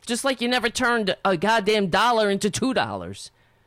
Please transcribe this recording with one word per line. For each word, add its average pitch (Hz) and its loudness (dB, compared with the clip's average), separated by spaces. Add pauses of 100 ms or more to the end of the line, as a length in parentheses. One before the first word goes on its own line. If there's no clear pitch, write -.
Just 226 -4
like 262 -2
you 240 0
never 240 0
turned 233 0 (100)
a 196 4
goddamn 208 2
dollar 214 2
into 196 0
two 254 -2
dollars. 98 -6 (340)